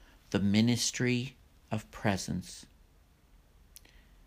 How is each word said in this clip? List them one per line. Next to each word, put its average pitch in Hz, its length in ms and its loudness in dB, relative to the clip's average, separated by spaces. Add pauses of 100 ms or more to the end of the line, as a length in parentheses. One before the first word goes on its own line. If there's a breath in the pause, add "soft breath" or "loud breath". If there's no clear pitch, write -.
(320 soft breath)
the 98 80 2
ministry 120 960 2 (340)
of 107 220 -6
presence. - 720 -4 (1600 soft breath)